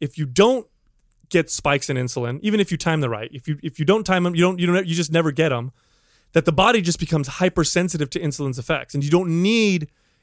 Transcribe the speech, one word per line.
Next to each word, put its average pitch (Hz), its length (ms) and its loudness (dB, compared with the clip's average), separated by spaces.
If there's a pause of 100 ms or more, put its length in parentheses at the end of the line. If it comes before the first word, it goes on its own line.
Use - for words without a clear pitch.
if 147 180 -6
you 151 80 -2
don't 214 400 2 (640)
get 165 220 0
spikes - 400 -2
in 135 60 -2
insulin, 127 460 -4
even 214 180 0
if 196 120 0
you 165 60 -2
time 160 220 0
the 135 80 0
right, 110 240 -8
if 127 160 -16
you, 151 140 -4
if - 160 -8
you 156 60 -2
don't 214 200 4
time 180 220 2
'em, 175 80 -2
you 165 80 2
don't, 180 160 2
you 175 80 0
don't, 180 200 2
you 165 80 -2
just 160 180 -2
never 165 180 2
get 156 220 0
'em, 123 200 -6 (600)
that 165 140 2
the 170 60 4
body 208 280 2
just 170 180 0
becomes 151 300 -2
hypersensitive 175 840 -2
to - 100 -6
insulin's 139 380 -4
effects, 135 360 -6
and 143 100 -2
you 143 60 -2
don't 170 320 2
need 202 460 2 (340)